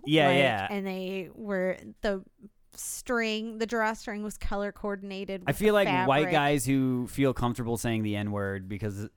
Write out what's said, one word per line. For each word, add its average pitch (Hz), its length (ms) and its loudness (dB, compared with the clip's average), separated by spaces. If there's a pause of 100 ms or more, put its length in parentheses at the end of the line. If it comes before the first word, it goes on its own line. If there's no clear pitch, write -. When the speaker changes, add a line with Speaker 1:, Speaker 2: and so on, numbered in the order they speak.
Speaker 1:
Yeah, 147 240 6
Speaker 2:
like, 135 80 4
Speaker 1:
yeah. 117 340 4
Speaker 2:
and 202 160 -4
they 185 480 -6
were, 196 440 -2 (240)
the 196 200 -2 (520)
string, 220 840 -4
the 226 80 -4
drawstring 220 580 -2
was 214 140 -10
color 202 340 -2
coordinated 196 720 -8
Speaker 1:
I - 40 0
Speaker 2:
with - 80 -2
Speaker 1:
feel 208 160 4
Speaker 2:
the 202 100 6
Speaker 1:
like 185 240 2
white 139 120 6
Speaker 2:
fabric. 170 120 2
Speaker 1:
guys 147 320 4
who 131 420 2
feel 135 280 2
comfortable 120 420 -2
saying 113 260 0
the 104 140 0
N-word 101 500 -2
because, 101 500 -6